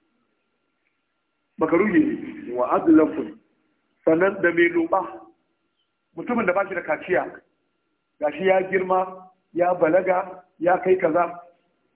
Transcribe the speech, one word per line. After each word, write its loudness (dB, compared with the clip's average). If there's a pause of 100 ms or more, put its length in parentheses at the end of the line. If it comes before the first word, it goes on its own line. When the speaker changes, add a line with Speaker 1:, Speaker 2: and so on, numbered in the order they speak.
(1600)
Speaker 1:
Makaruhi 2
ne. -4
Speaker 2:
Wa -2
adlafun. 2 (680)
Speaker 1:
Sannan 2
da 2
mai 2
loba, -2 (960)
mutumin -2
da 2
ba 0
shi -10
da -6
kaciya, -2 (920)
ga -2
shi -6
ya 4
girma, -2 (240)
ya 0
balaga, 0 (160)
ya 2
kai 2
kaza, -2 (560)